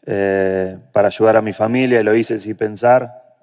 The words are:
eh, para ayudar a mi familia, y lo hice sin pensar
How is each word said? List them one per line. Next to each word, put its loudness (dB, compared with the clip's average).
eh, -2
para 2
ayudar 2
a 4
mi -4
familia, 0
y 0
lo 2
hice -2
sin -8
pensar 0